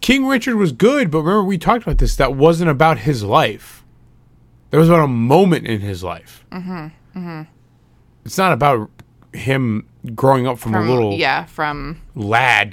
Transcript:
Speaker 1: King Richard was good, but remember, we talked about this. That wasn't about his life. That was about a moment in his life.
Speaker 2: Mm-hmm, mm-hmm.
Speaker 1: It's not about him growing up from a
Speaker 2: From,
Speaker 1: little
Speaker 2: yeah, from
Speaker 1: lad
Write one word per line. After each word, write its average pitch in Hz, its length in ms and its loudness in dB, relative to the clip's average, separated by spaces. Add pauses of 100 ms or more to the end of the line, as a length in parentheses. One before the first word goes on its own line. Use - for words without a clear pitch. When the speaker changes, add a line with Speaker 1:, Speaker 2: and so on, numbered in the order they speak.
Speaker 1:
King 262 240 0
Richard 254 300 0
was 196 140 2
good, 214 400 2
but 156 100 -2
remember, 190 240 0
we 190 120 -2
talked 220 280 -2
about 160 120 -2
this. 127 200 0
That 135 180 0
wasn't 165 340 2
about 156 300 2
his 117 240 -4
life. 113 600 -2 (880)
That 143 60 -2
was 165 140 6
about 165 140 6
a 139 40 0
moment 127 580 2
in 110 140 -4
his 98 240 -8
life. - 480 -14
Speaker 2:
Mm-hmm, 185 200 -12 (460)
mm-hmm. 170 240 -12 (840)
Speaker 1:
It's - 100 -14
not 190 160 2
about 123 380 0 (420)
him 113 540 -4 (280)
growing 131 320 2
up 123 120 -4
from 110 160 -4
a 107 60 0
Speaker 2:
From, 110 100 0
Speaker 1:
little 117 240 0
Speaker 2:
yeah, 147 320 -2
from 147 540 -8 (140)
Speaker 1:
lad 107 580 0